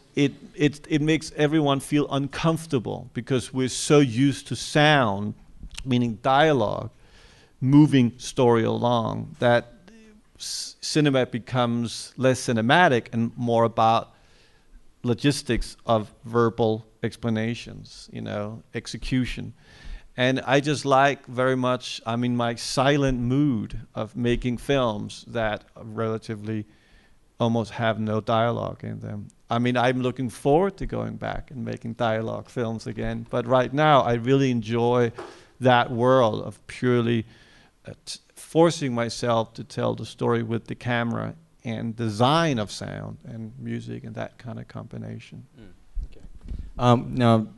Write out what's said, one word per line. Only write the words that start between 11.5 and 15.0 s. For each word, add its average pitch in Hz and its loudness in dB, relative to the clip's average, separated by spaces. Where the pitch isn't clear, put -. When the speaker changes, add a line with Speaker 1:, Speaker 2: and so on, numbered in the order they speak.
Speaker 1:
less 123 2
cinematic 127 4
and 117 -2
more 117 2
about 113 2